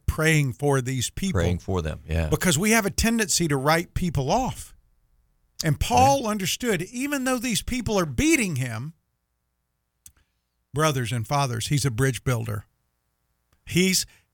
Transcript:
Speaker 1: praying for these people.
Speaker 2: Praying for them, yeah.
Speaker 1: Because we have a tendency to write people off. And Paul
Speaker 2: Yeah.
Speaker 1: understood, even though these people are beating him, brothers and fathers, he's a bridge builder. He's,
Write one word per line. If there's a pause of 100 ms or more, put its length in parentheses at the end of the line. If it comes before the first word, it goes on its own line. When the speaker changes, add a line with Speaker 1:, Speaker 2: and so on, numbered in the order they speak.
Speaker 1:
praying
for
these
people.
Speaker 2:
Praying
for
them,
yeah.
Speaker 1:
Because
we
have
a
tendency
to
write
people
off. (920)
And
Paul
Speaker 2:
Yeah.
Speaker 1:
understood,
even
though
these
people
are
beating
him, (1800)
brothers
and
fathers,
he's
a
bridge
builder. (1000)
He's, (280)